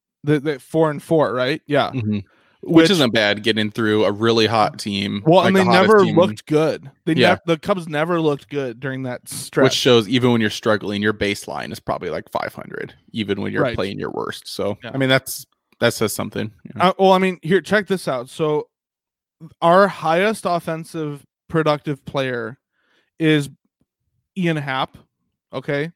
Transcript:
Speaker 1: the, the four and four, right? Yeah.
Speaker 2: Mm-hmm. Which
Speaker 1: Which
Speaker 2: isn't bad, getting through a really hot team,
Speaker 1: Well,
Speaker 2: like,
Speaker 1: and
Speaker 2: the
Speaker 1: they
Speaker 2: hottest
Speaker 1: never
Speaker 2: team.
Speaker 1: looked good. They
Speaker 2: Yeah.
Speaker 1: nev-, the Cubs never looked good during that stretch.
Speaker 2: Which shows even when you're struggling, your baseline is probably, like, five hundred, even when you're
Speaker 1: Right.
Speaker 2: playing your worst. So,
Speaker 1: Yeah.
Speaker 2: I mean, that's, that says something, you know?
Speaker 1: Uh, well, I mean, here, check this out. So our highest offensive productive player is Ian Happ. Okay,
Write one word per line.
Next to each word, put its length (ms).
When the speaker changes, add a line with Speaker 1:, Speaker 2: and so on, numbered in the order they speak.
Speaker 1:
the, 160
the 200
four 300
and 140
four, 300
right? 340
Yeah. 240
Speaker 2:
Mm-hmm. 280
Which 120
Speaker 1:
Which 160
Speaker 2:
isn't 220
bad, 300
getting 280
through 340
a 60
really 360
hot 320
team, 460
Speaker 1:
Well, 120
Speaker 2:
like, 100
Speaker 1:
and 80
Speaker 2:
the 60
Speaker 1:
they 40
Speaker 2:
hottest 160
Speaker 1:
never 100
Speaker 2:
team. 120
Speaker 1:
looked 320
good. 420
They 80
Speaker 2:
Yeah. 160
Speaker 1:
nev-, 160
the 140
Cubs 280
never 320
looked 300
good 300
during 240
that 260
stretch. 360
Speaker 2:
Which 80
shows 360
even 220
when 100
you're 100
struggling, 520
your 100
baseline 580
is 80
probably, 300
like, 200
five 260
hundred, 380
even 280
when 120
you're 100
Speaker 1:
Right. 120
Speaker 2:
playing 240
your 120
worst. 360
So, 360
Speaker 1:
Yeah. 100
Speaker 2:
I 40
mean, 120
that's, 360
that 140
says 200
something, 380
you 120
know? 100
Speaker 1:
Uh, 140
well, 140
I 60
mean, 240
here, 180
check 260
this 200
out. 220
So 380
our 280
highest 580
offensive 800
productive 560
player 540
is 320
Ian 200
Happ. 420
Okay, 440